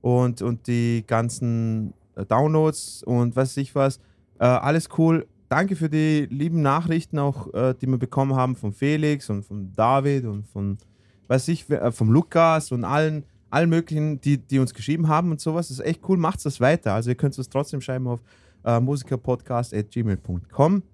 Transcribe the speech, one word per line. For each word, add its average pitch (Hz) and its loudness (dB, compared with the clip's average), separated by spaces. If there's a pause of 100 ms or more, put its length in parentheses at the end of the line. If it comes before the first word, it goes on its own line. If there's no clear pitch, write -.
und, 123 2
und 117 -4
die 117 0
ganzen, 117 -2 (220)
äh, 98 -6
Downloads 156 0
und 120 0
was 131 2
weiß - -6
ich 139 -6
was. 135 0 (400)
Äh, 120 2
alles 139 2 (100)
cool. 165 2 (220)
Danke 185 0
für 156 -2
die 156 2
lieben 160 -2
Nachrichten 156 0
auch, 143 -2
äh, 127 0
die 131 -4
wir 131 0
bekommen 135 0
haben 127 0
von 104 -6
Felix 147 0
und 101 -4
von 98 -12
David 135 2
und 104 -8
von, 98 -6 (500)
weiß 131 2
ich, 170 -4
wer, 147 0
äh, 117 0
vom 110 2
Lukas 160 4
und 120 -4
allen, 151 0 (260)
allen 165 2
möglichen, 156 0
die, 143 2
die 135 0
uns 127 0
geschrieben 156 -2
haben 160 2
und 151 -4
sowas. 165 -4
Das 131 -10
ist - -8
echt 160 -2
cool. 190 2
Macht's 170 -2
das 143 -4
weiter. 127 2
Also 113 -2
ihr 123 0
könnt 139 -2
uns 131 -8
trotzdem 139 -4
schreiben 127 -6
auf, 120 -4 (440)
äh, 117 2
musikerpodcast 127 -2
at 104 -4
gmail 110 -2
punkt - -8
com. 143 2 (100)